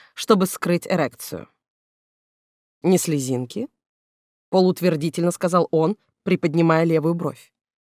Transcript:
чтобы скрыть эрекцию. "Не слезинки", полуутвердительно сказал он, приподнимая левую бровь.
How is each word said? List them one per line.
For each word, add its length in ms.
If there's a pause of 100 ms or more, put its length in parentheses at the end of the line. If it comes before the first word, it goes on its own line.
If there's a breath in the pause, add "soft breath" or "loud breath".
(140 soft breath)
чтобы 320
скрыть 400
эрекцию. 640 (1300)
"Не 160
слезинки", 680 (880)
полуутвердительно 760
сказал 400
он, 260 (260)
приподнимая 600
левую 280
бровь. 380 (340)